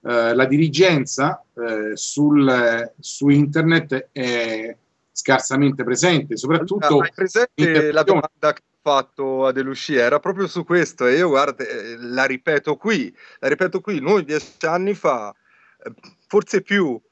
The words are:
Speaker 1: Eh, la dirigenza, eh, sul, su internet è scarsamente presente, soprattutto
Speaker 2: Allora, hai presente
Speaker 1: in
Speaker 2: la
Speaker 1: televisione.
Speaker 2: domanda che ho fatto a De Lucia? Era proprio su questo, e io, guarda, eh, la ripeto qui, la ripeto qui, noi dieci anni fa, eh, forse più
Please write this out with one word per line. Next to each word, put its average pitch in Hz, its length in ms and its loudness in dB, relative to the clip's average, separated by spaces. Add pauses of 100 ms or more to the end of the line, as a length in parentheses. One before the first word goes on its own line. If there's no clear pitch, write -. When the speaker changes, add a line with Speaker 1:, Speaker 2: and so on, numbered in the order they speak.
Speaker 1:
Eh, 117 320 0
la 131 120 4
dirigenza, 147 960 0 (120)
eh, 107 420 -6
sul, 127 1040 2
su - 300 -2
internet 147 800 2
è 117 640 -4 (360)
scarsamente 135 720 0
presente, 127 540 0
soprattutto 165 500 -2
Speaker 2:
Allora, 147 180 4
hai 165 80 -8
presente 220 420 -2
Speaker 1:
in - 100 2
Speaker 2:
la 165 140 2
Speaker 1:
televisione. 151 240 2
Speaker 2:
domanda 151 500 0
che - 80 -10
ho - 200 -20
fatto 135 640 -2
a 131 60 2
De 135 100 -4
Lucia? 131 400 -2
Era 131 180 2
proprio 185 280 -4
su 165 180 -8
questo, 165 400 0
e 123 120 4
io, 180 120 2
guarda, 139 360 0
eh, 113 340 -10
la 127 260 -4
ripeto 139 500 -2
qui, 156 380 -4 (260)
la 131 80 -4
ripeto 175 320 -2
qui, 170 220 -6
noi 170 240 0
dieci 151 400 -6
anni 180 280 -2
fa, 120 400 -4 (520)
eh, - 60 -12 (360)
forse - 340 0
più 170 380 -2 (120)